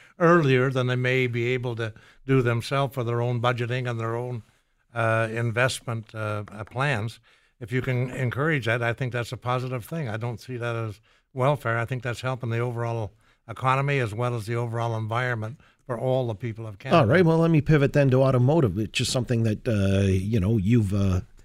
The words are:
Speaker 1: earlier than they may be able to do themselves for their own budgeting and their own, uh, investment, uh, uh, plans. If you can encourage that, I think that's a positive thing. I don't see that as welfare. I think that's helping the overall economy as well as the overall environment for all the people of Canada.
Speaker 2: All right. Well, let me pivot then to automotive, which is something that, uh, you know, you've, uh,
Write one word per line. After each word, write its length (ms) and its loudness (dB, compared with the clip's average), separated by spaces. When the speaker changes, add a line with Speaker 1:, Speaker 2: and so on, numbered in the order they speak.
Speaker 1:
earlier 540 6
than 160 0
they 80 0
may 320 0
be 260 -2
able 220 -4
to 180 -6
do 160 4
themselves 540 0
for 80 -4
their 180 -2
own 200 -2
budgeting 480 -2
and 100 -6
their 160 -4
own, 260 -8
uh, 360 2
investment, 840 -4
uh, 360 -6
uh, 120 -12
plans. 560 -4
If 140 -8
you 80 0
can 300 -2
encourage 560 -2
that, 140 0
I 120 0
think 180 -6
that's 220 -6
a 40 -8
positive 460 -4
thing. 240 -8
I 100 -6
don't 220 -6
see 180 -12
that 200 -4
as 240 -8
welfare. 440 0
I 80 -2
think 180 -8
that's 180 -6
helping 300 -6
the 80 -2
overall 520 -4
economy 520 0
as 140 -2
well 200 -2
as 120 -6
the 100 -4
overall 420 -2
environment 600 -4
for 140 -6
all 280 0
the 80 -6
people 300 -10
of 140 -14
Canada. 220 2
Speaker 2:
All 40 4
right. 200 6
Well, 140 4
let 120 4
me 100 6
pivot 320 4
then 180 4
to 120 6
automotive, 540 4
which 240 -4
is 80 -2
something 340 0
that, 240 -2
uh, 400 2
you 320 2
know, 180 2
you've, 360 4
uh, 280 2